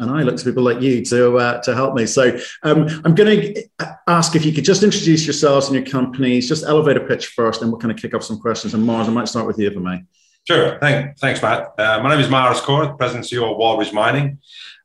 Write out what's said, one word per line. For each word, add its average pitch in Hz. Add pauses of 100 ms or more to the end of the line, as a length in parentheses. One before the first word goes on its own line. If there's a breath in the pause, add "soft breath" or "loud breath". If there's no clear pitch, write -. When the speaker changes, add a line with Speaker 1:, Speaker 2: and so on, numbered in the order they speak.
Speaker 1:
And 120
I 151
look 123
to -
people 123
like 120
you 127
to, 123
uh, 120
to 123
help 135
me. 113
So, 123 (240 loud breath)
um, 151 (160 loud breath)
I'm 165
gonna 208 (560)
ask 170
if 151
you 156
could 147
just 196
introduce 160
yourselves 139
and 139
your 127
companies, 123
just 151
elevator 147
pitch -
first, 113
and 117
we'll 113
kinda 113
kick 113
off 110
some 110
questions. 110
And 113
Mars, 113
I 113
might 113
start 110
with 104
you 101
if 101
I 92
may. 90 (400)
Speaker 2:
Sure. -
Thank, 143
thanks, 131
Matt. 113
Uh, 110
my 131
name 147
is 131
Mars 127
Cord, 143
President 120
C 120
E -
O 113
of 107
Wallbridge 107
Mining. 135 (460 loud breath)